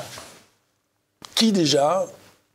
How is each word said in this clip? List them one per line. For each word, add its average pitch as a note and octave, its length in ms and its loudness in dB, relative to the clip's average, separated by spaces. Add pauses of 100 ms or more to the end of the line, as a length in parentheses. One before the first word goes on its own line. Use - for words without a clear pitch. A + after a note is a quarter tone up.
(1300)
qui A3+ 160 2
déjà D#3+ 560 2 (480)